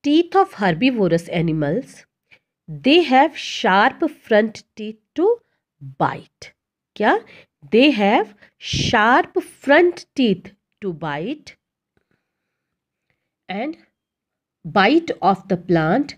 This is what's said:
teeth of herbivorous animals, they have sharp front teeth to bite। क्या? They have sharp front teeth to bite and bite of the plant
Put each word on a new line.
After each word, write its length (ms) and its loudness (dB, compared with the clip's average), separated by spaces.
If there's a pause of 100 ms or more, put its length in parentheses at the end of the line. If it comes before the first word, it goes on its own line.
teeth 320 0
of 200 2
herbivorous 680 0 (100)
animals, 600 -4 (720)
they 360 0
have 340 2
sharp 680 0 (240)
front 340 0 (140)
teeth 240 -14 (160)
to 160 2 (680)
bite। 540 -6 (440)
क्या? 220 0 (540)
They 200 6
have 360 0 (340)
sharp 760 0 (240)
front 420 2 (100)
teeth 380 -2 (300)
to 120 -8
bite 560 -10 (2000)
and 280 -10 (880)
bite 460 0 (120)
of 260 0
the 160 -2
plant 540 0